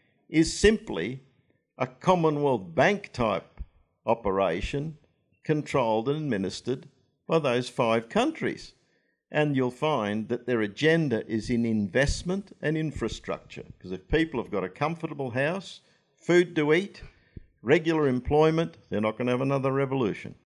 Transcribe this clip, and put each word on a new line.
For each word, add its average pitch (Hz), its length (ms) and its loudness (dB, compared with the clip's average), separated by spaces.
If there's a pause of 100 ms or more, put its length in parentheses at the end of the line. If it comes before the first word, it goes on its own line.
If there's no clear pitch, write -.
(280)
is 160 300 0
simply 131 640 0 (560)
a 127 80 -2
Commonwealth 147 880 0
Bank 165 400 2
type 107 480 -2 (460)
operation 104 920 -2 (460)
controlled 131 680 0
and 147 80 -2
administered 120 680 -4 (400)
by 165 100 2
those 127 320 0
five 117 400 0
countries. - 640 -2 (560)
And 151 260 0
you'll 127 140 2
find 110 600 -2
that 117 180 -6
their 120 140 2
agenda 139 640 2
is 113 240 -2
in 117 140 2
investment 127 840 0 (100)
and 156 140 0
infrastructure, - 880 -6 (140)
'cause 90 120 -12
if 92 160 -10
people 160 340 0
have 92 100 -8
got 98 120 -2
a 92 60 -4
comfortable 147 640 -6
house, 151 500 -4 (340)
food 175 400 2
to 151 180 2
eat, 196 300 -2 (580)
regular 156 460 4
employment, 156 720 2 (120)
they're 101 120 -2
not 110 160 0
gonna 123 140 0
have 123 100 0
another 135 300 0
revolution. 131 640 -2 (160)